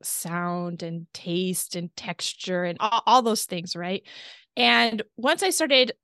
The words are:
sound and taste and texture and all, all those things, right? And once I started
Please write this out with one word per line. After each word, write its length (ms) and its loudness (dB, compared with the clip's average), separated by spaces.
sound 800 -4
and 280 -8
taste 640 -4
and 200 -6
texture 680 -6
and 160 -4
all, 280 0
all 160 8
those 220 0
things, 300 -8
right? 280 -4
And 460 4
once 240 0
I 80 2
started 440 4